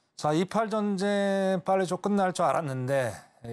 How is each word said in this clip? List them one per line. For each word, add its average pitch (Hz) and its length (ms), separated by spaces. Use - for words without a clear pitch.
자, 151 160
이팔 190 380
전쟁 202 920
빨리 190 200
좀 180 140
끝날 202 340
줄 175 120
알았는데, 135 680